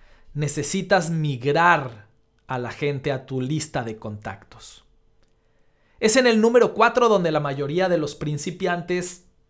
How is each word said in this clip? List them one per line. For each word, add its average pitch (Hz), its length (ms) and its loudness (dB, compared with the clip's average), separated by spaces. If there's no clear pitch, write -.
necesitas 160 800 0
migrar 147 960 0
a 131 100 -4
la 120 140 -6
gente 143 400 -4
a 131 160 -6
tu 131 120 -4
lista 139 440 -4
de 110 140 -8
contactos. - 840 -14
Es 214 160 4
en 262 100 6
el 226 160 4
número 233 320 4
cuatro 226 340 4
donde 180 240 2
la 151 80 0
mayoría 147 480 -2
de 175 120 0
los 147 160 -4
principiantes 175 1120 -6